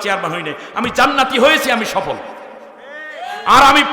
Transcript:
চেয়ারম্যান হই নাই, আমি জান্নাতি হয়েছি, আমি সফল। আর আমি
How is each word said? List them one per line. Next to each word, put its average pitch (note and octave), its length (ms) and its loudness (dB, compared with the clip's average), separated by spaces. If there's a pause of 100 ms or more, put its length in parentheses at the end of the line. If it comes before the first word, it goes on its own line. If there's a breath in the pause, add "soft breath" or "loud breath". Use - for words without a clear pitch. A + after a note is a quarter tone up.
চেয়ারম্যান F#3+ 320 -4
হই E3+ 100 -6
নাই, D3+ 120 -8 (200 loud breath)
আমি A#3 160 -4
জান্নাতি C4+ 480 0
হয়েছি, C4+ 340 4
আমি A3 120 -2
সফল। D3 300 -4 (1300)
আর A#3 160 6
আমি C#4 300 6